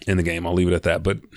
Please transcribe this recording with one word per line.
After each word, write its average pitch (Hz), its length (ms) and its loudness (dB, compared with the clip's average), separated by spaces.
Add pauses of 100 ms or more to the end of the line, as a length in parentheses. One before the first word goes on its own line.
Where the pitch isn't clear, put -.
in 98 80 2
the 90 80 2
game. 85 200 -4
I'll 87 100 -2
leave 90 120 4
it 87 80 2
at - 80 -2
that. 82 220 0
But 98 160 -2 (160)